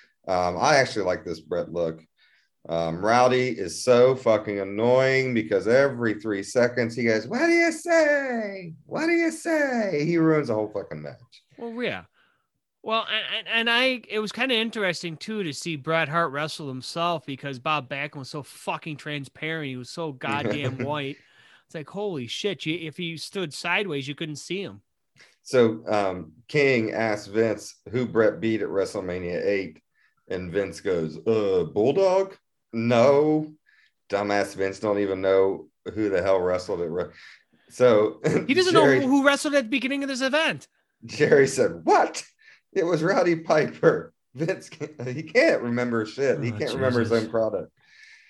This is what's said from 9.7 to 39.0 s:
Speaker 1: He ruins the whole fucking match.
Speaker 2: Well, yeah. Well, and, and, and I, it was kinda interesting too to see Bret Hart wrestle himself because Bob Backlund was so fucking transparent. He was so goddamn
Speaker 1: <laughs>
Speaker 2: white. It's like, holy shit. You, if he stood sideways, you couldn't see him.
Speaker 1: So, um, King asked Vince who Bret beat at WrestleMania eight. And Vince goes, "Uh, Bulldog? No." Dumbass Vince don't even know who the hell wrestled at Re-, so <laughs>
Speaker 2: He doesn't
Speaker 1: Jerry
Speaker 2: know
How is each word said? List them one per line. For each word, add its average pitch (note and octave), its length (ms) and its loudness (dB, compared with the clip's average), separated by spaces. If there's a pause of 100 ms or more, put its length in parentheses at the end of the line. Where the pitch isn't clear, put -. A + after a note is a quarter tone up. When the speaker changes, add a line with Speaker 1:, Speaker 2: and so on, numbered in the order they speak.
Speaker 1:
He E3+ 120 2
ruins D#3 300 4
the A#2 60 -2
whole G#2+ 160 -2
fucking D#2+ 320 -10
match. D2 160 -14 (400)
Speaker 2:
Well, A#3 160 -12 (100)
yeah. G2+ 200 -6 (800)
Well, A3 280 -4
and, G#3 140 -4 (140)
and, F3 80 -12
and A3+ 220 0
I, B3 380 0
it G#3+ 120 -4
was G#3+ 120 -4
kinda B3 240 -2
interesting G3+ 640 -4
too G#3+ 260 -6
to D3+ 100 -6
see E3 220 -8
Bret D#3 320 -2
Hart E3 240 0
wrestle D3+ 380 -8
himself E3 560 -4
because C#3 340 -10
Bob D3 300 -4
Backlund C#3+ 300 -8
was B2+ 100 -12
so C#3+ 140 -10
fucking E3+ 540 -10
transparent. D3+ 680 -8
He C3 80 -8
was B2 140 -12
so D#3+ 240 -8
goddamn C3 640 -4
Speaker 1:
<laughs> B2 80 -6
Speaker 2:
white. C#3+ 320 -6 (480)
It's - 100 -20
like, D3+ 140 -12
holy F3 380 -6
shit. - 380 -6
You, D#3+ 120 -4 (100)
if D3 80 -12
he E3 220 -8
stood E3+ 360 -8
sideways, F3 540 -4
you C#3+ 80 -10
couldn't D#3 220 -8
see F#3 240 -8
him. G#2 200 -12 (640)
Speaker 1:
So, A#2 440 2
um, F#2 460 -2 (140)
King C3+ 460 2
asked G#2 360 -4
Vince A2 460 -2 (160)
who A#2+ 140 -2
Bret A2 340 2
beat A2 220 -2
at G2+ 80 -2
WrestleMania F2+ 760 -4
eight. F#2+ 360 -2 (480)
And F#2 220 -6
Vince G2 280 -4
goes, D#2+ 380 -2
"Uh, G2 560 0
Bulldog? F#3 640 2 (360)
No." C#3 800 4 (560)
Dumbass G2+ 460 0
Vince F#2+ 240 -4
don't G#2 200 0
even F#2+ 220 -2
know F#2+ 460 2 (260)
who G#2+ 160 0
the F#2 120 2
hell F#2+ 180 4
wrestled F2+ 420 -2
at E2+ 80 -4
Re-, F2 160 -2 (640)
so A2 520 4
<laughs> D3+ 260 0
Speaker 2:
He C4 60 0
doesn't F4+ 200 4
Speaker 1:
Jerry C#4+ 260 6
Speaker 2:
know C4+ 80 0